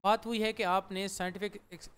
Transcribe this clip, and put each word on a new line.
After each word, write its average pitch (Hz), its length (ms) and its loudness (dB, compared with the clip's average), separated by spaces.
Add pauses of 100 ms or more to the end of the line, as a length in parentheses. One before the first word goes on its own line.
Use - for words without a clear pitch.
बात 214 220 4
हुई 226 140 0
है 220 120 2
कि 220 100 -2
आपने 190 460 0
साइंटिफिक 185 520 -6 (120)
एक्स-, - 260 -16